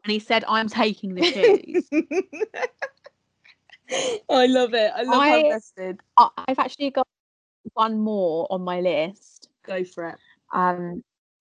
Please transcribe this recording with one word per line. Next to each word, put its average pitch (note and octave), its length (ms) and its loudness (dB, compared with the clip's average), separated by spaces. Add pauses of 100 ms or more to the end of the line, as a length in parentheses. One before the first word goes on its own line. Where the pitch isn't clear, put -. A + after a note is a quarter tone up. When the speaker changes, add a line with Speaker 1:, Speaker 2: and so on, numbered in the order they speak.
Speaker 1:
and G#3 80 -4
he G#3+ 60 -2
said, A3 280 0
"I'm A3 220 -2
taking G#3+ 460 -2
the F3+ 100 -2
shoes." F4+ 680 2
Speaker 2:
<laughs> D4 140 -2 (2250)
I B3+ 180 4
love B3+ 280 2
it. A3 200 2
I A#3 80 -6
love B3+ 120 0
how C4+ 60 4
Speaker 1:
I, D4 180 6
Speaker 2:
invested. F#3+ 640 -2 (180)
Speaker 1:
I, A3 100 8 (200)
I've C4 100 -2
actually C#4 320 -4
got C4 160 -2 (680)
one A3 260 0
more F#3 500 -2
on F#3 120 -4
my F3+ 180 -4
list. F3 680 -4 (160)
Speaker 2:
Go F#3 200 -6
for E3+ 240 -12
it. - 80 -14 (360)
Speaker 1:
Um, F3+ 500 -2 (380)